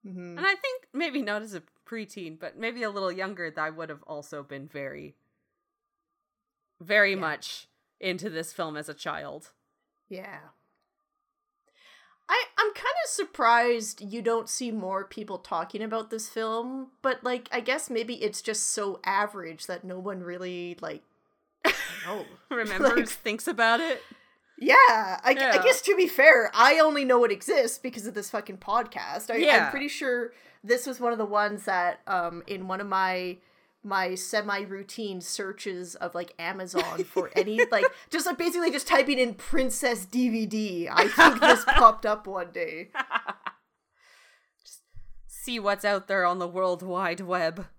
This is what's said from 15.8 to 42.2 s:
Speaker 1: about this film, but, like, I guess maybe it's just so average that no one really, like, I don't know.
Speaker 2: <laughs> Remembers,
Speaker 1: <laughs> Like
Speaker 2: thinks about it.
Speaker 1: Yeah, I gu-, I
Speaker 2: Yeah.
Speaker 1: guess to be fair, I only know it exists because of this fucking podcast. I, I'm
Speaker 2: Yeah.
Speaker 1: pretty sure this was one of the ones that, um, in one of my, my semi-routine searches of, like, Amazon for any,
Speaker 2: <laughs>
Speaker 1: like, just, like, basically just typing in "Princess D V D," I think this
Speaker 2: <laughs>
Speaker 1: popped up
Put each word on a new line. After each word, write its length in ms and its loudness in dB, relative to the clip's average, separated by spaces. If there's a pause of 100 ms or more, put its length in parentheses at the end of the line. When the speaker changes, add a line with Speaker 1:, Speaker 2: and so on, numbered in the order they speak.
Speaker 1:
about 280 -6
this 180 -8
film, 640 -6 (100)
but, 220 -2
like, 300 -4
I 80 -2
guess 280 -2
maybe 320 -4
it's 200 -4
just 300 -4
so 340 -4
average 640 -4
that 180 -8
no 120 -10
one 240 -8
really, 600 -8
like, 220 -10 (640)
I 80 2 (320)
don't 140 -6
know. 60 -10 (240)
Speaker 2:
<laughs> 80 -
Remembers, 240 -2 (100)
Speaker 1:
<laughs> 60 2
Like 100 0
Speaker 2:
thinks 400 -6
about 320 2
it. 220 -2 (580)
Speaker 1:
Yeah, 160 6 (480)
I 120 6
gu-, 40 -4
I 160 4
Speaker 2:
Yeah. 80 4
Speaker 1:
guess 200 6
to 120 4
be 120 4
fair, 460 8
I 260 8
only 260 6
know 180 6
it 80 4
exists 460 0
because 300 -10
of 60 -10
this 180 -8
fucking 260 -8
podcast. 720 -4
I, 40 -2
I'm 60 2
Speaker 2:
Yeah. 280 4
Speaker 1:
pretty 180 -6
sure 460 -4 (320)
this 200 0
was 140 -8
one 140 -2
of 40 -6
the 80 -2
ones 400 -2
that, 420 -2
um, 400 -4
in 200 -10
one 140 -6
of 60 -8
my, 500 -2 (460)
my 320 -2
semi-routine 1080 -6
searches 760 -8
of, 200 -8
like, 240 -8
Amazon 640 -4
for 320 -4
any, 300 0
Speaker 2:
<laughs> 60 -4
Speaker 1:
like, 140 2 (240)
just, 160 -2
like, 140 -2
basically 320 0
just 160 -6
typing 320 4
in 160 2
"Princess 720 0
D 240 0
V 180 0
D," 440 -4
I 160 4
think 320 8
this 240 6
Speaker 2:
<laughs> 40 0
Speaker 1:
popped 400 8
up 180 -2